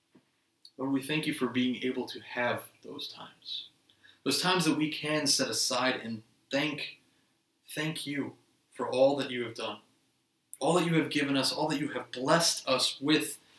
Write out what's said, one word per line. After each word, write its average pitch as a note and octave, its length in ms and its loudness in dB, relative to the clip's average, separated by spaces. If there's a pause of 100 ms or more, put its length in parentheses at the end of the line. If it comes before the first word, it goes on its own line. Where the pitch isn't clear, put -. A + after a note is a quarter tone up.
(760)
Lord, C3+ 160 -4
we C3+ 120 0
thank D3+ 240 -2
you C#3 80 -2
for B2 120 0
being B2 360 0
able B2+ 240 -2
to A#2 140 -10
have A#2+ 420 -4 (200)
those - 300 -12
times. - 540 -14 (580)
Those C#3 160 2
times F3+ 240 2
that D3 100 4
we D3+ 140 0
can D3+ 380 -2
set - 220 4
aside B2 540 0
and A2+ 200 -8 (280)
thank, D3 460 -2 (800)
thank D#3 320 -4
you C#3 260 -6 (400)
for A#2+ 160 -4
all C3+ 280 6
that B2+ 120 -4
you B2 140 -4
have A2+ 100 -6
done, A2 240 -8 (840)
all - 140 4
that E3+ 140 6
you E3 80 4
have C#3 140 2
given C#3 280 0
us, C3 140 2
all D3+ 160 0
that D3 120 0
you C#3+ 100 -2
have - 220 -8
blessed D3+ 560 2
us C3 320 2
with D3+ 380 2 (220)